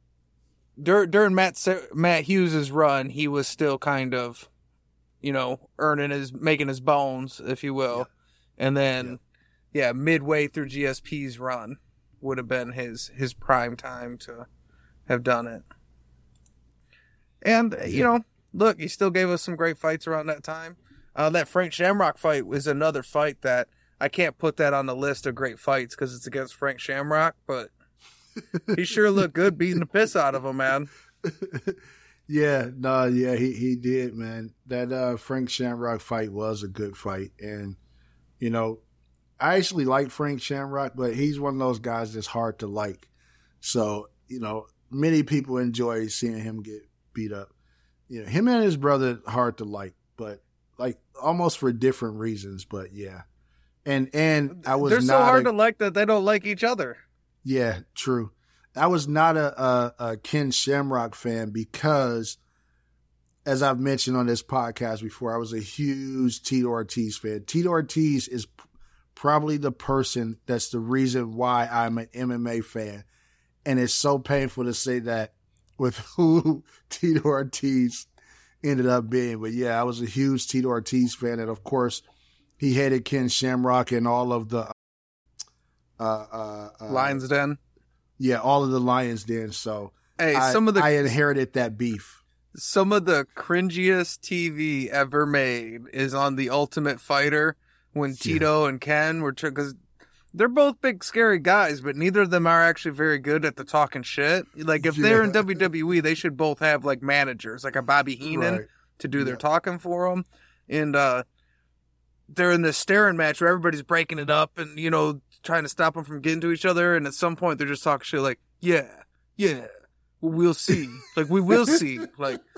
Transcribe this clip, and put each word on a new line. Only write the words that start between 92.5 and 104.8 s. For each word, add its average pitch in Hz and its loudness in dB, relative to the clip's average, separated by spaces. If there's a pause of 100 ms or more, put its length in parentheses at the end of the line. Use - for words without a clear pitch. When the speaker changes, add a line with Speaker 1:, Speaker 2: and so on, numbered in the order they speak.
Speaker 1:
Some 190 2
of 202 2
the 156 2
cringiest 180 0
T 170 -2
V 147 -4
ever 143 0
made 120 -2 (100)
is 135 -2
on 139 0
The 131 -2
Ultimate 147 -2
Fighter 147 2 (360)
when 143 -2
Speaker 2:
Yeah. 131 -8
Speaker 1:
Tito 156 2
and 135 0
Ken 156 0
were 143 -2
tr-, 147 -6
'cause 139 -6 (580)
they're 214 4
both 285 4
big, 233 -2
scary 220 4
guys, 170 4
but 135 -4
neither 185 2
of 185 2
them 170 4
are 165 6
actually 165 2
very 151 2
good 147 0
at 147 0
the 139 -12
talking 139 0
shit. 151 0 (120)
Like, 160 0